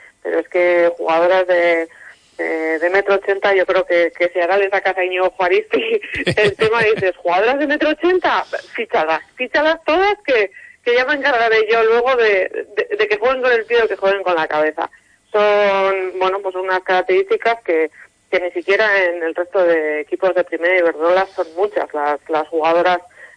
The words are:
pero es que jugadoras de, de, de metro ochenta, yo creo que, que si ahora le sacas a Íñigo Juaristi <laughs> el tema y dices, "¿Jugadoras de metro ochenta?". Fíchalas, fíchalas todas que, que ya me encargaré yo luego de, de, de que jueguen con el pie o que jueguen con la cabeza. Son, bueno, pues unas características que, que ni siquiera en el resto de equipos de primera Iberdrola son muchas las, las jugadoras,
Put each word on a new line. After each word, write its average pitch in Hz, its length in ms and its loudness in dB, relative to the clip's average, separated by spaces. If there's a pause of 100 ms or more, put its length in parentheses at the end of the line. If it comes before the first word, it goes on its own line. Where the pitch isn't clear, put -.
(220)
pero - 180 -2
es 160 80 -8
que 175 480 2
jugadoras 175 500 2
de, 170 420 0 (500)
de, 160 400 -4
de 170 120 0
metro 196 240 0
ochenta, 196 400 0
yo 180 120 2
creo 190 200 0
que, 170 300 0
que 175 120 0
si 175 120 -4
ahora 175 180 0
le 196 120 0
sacas 196 260 -2
a 185 80 -2
Íñigo 185 260 -2
Juaristi 214 680 0 (120)
<laughs> - 240 -4
el 403 180 2
tema 220 320 0
y 220 80 2
dices, 185 220 -2
"¿Jugadoras 208 420 0
de 302 80 -2
metro 302 240 0
ochenta?". 311 540 0 (300)
Fíchalas, 160 480 -2 (120)
fíchalas 311 500 -2
todas 381 300 2 (100)
que, 440 260 0 (340)
que 240 100 2
ya 254 100 2
me 285 100 0
encargaré 226 560 2
yo 226 120 2
luego 240 340 2
de, 208 500 0 (100)
de, 214 200 -4
de 208 120 0
que 208 80 0
jueguen 254 260 0
con 247 100 2
el 226 120 0
pie 233 180 2
o 214 60 2
que 196 80 -4
jueguen 196 260 0
con 180 140 0
la 156 100 0
cabeza. 156 420 -2 (440)
Son, 196 840 2
bueno, 185 220 0
pues 190 140 -6
unas 185 260 -4
características 196 840 0
que, 160 260 0 (400)
que 185 100 0
ni 175 120 -4
siquiera 196 520 0
en 175 180 -2
el 160 120 -4
resto 180 300 0
de 156 360 0
equipos 175 340 -2
de 175 100 2
primera 170 340 0
Iberdrola 170 560 2
son 175 120 -4 (100)
muchas 185 380 -2
las, 147 340 -2
las 156 200 -2
jugadoras, 170 520 0 (360)